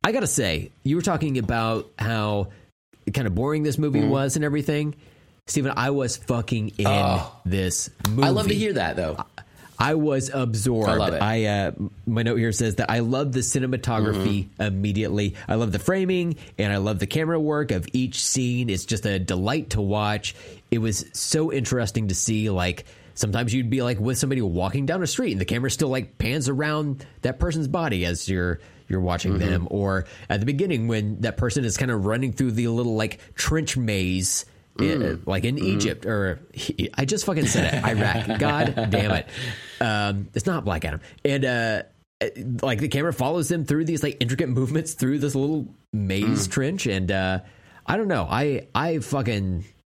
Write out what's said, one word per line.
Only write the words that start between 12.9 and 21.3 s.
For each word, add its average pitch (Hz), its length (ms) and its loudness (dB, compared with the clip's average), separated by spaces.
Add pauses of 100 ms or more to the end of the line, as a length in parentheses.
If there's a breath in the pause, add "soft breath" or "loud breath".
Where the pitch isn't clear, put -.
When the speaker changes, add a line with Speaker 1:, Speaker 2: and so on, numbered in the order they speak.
Speaker 1:
love 131 340 0
the 127 80 0
cinematography 107 1040 0
Speaker 2:
Mm-hmm. - 160 -10
Speaker 1:
immediately. 101 760 0 (120)
I - 80 0
love 113 160 2
the 98 80 0
framing, 180 580 2 (200 loud breath)
and 101 140 2
I 101 60 2
love 98 220 0
the 98 80 0
camera 160 320 0
work 147 320 0
of 90 220 0
each 127 300 0
scene. 123 460 0
It's 92 160 -2
just 110 200 -2
a 98 140 2
delight 95 520 0
to 107 100 2
watch. 104 520 0 (380 loud breath)
It 117 80 4
was 110 340 -2
so - 380 0